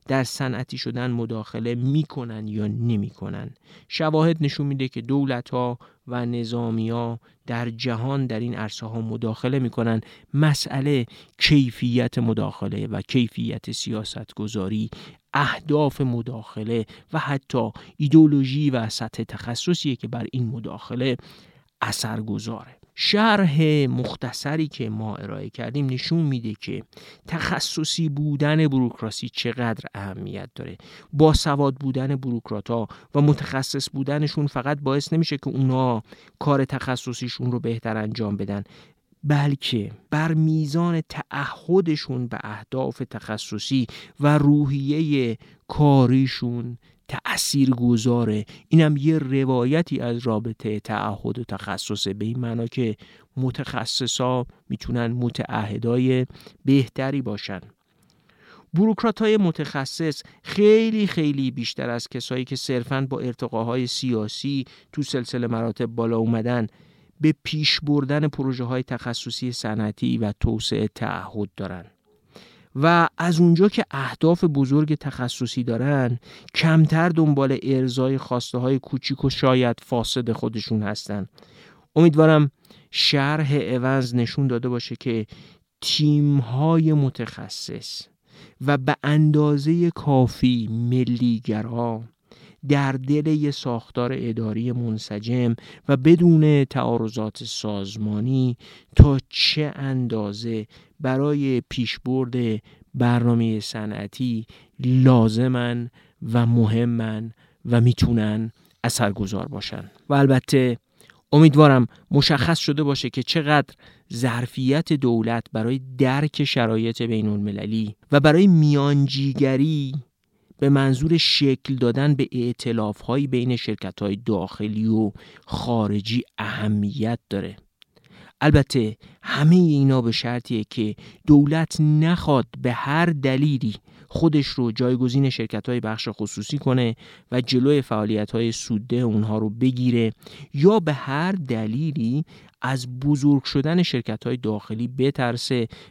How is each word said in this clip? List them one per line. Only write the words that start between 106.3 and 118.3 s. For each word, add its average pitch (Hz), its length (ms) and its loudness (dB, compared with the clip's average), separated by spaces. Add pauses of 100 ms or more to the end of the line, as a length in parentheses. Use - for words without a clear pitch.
و 120 120 4
مهمن 113 880 2 (340)
و 120 160 4
می‌تونن 113 680 2 (320)
اثرگذار 101 640 -2
باشن. - 440 -10 (180)
و 147 40 0
البته 131 640 4 (540)
امیدوارم 147 560 8 (240)
مشخص 151 480 2
شده 151 240 -2
باشه 139 260 -2
که 127 140 -4
چقدر 147 520 0 (380)
ظرفیت 127 800 0
دولت 117 500 0 (100)
برای 117 280 -2 (160)
درک 139 460 2
شرایط 113 580 0
بین‌المللی 104 920 -2 (160)
و 143 80 6
برای 156 280 6